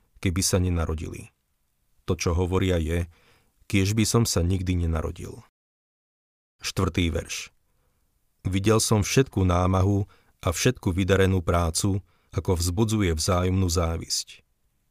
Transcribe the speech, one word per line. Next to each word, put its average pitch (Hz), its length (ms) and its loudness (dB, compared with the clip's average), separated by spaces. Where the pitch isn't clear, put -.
keby 95 220 0
sa - 160 2
nenarodili. 85 760 -4
To, 90 80 0
čo 90 160 0
hovoria, 92 480 2
je: 85 260 -2
„Kiež 98 260 2
by 113 80 2
som 117 240 2
sa 87 160 0
nikdy 92 320 0
nenarodil.“ 82 540 -4
Štvrtý 87 480 0
verš. - 400 -8
Videl 101 380 2
som 104 240 2
všetku 117 400 2
námahu 92 640 2
a 92 60 0
všetku 101 420 0
vydarenú 95 540 2
prácu, 87 560 0
ako 92 240 0
vzbudzuje 95 560 0
vzájomnú 92 540 0
závisť. - 760 -4